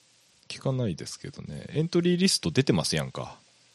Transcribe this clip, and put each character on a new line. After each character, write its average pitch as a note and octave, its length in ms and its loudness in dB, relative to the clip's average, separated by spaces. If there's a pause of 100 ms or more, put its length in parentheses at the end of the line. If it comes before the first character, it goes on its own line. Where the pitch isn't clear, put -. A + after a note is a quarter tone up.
(480)
聞 - 100 -12
か C#3 140 -4
な B2+ 160 0
い E2 80 -2
で - 100 -12
す - 140 -12
け - 100 -12
ど - 140 -16
ね。 - 260 -12
エ D3 140 -2
ン E3+ 60 -2
ト F3 120 2
リ F3 160 4
ー - 20 0
リ F#3+ 80 6
ス - 120 4
ト E3+ 100 0
出 D3 140 2
て - 100 4
ま - 100 4
す - 120 -2
や D2 80 0
ん C2 80 -8
か。 - 260 -8 (380)